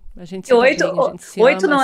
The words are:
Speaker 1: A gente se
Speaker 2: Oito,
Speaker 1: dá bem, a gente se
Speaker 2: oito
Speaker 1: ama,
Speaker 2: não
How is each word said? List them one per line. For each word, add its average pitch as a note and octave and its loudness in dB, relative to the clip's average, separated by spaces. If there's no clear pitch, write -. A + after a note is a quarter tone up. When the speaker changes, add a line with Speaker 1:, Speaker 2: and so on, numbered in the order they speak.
Speaker 1:
A F3 -18
gente F#3 -14
se B3+ 0
Speaker 2:
Oito, B3 2
Speaker 1:
dá - -4
bem, - -4
a - 0
gente - -16
se - -6
Speaker 2:
oito C4+ 2
Speaker 1:
ama, D4 0
Speaker 2:
não C4+ 2